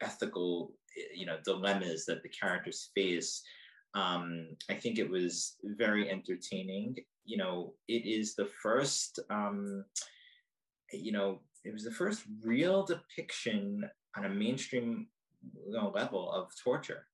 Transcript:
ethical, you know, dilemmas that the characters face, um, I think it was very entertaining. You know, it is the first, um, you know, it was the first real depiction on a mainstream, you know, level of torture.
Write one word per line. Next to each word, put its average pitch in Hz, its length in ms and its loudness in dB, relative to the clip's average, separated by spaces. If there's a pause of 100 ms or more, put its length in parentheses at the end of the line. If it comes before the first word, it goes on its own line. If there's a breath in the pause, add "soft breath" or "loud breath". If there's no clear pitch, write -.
ethical, 87 720 0 (400)
you 90 120 -6
know, 80 180 -2
dilemmas 92 640 2
that - 180 -2
the - 60 -10
characters - 640 -2
face, 87 480 2 (520 loud breath)
um, 85 600 -2 (160)
I 98 40 0
think 113 220 -2
it 92 120 2
was 90 540 0
very 104 460 2
entertaining. 95 840 -4 (300)
You 107 120 -4
know, 90 380 -2 (120)
it 113 200 2
is 110 280 2
the 101 120 2
first, - 720 2 (100)
um, 101 560 0 (1080 loud breath)
you 107 200 -4
know, 98 300 2 (220)
it - 80 -8
was 107 120 -6
the 113 80 -4
first 202 340 0 (160)
real 165 420 6
depiction 104 1040 -2 (300)
on 98 80 -2
a 95 40 0
mainstream, 117 800 0 (580)
you 101 80 -6
know, 107 160 2
level 98 420 0
of - 200 0 (100)
torture. - 520 0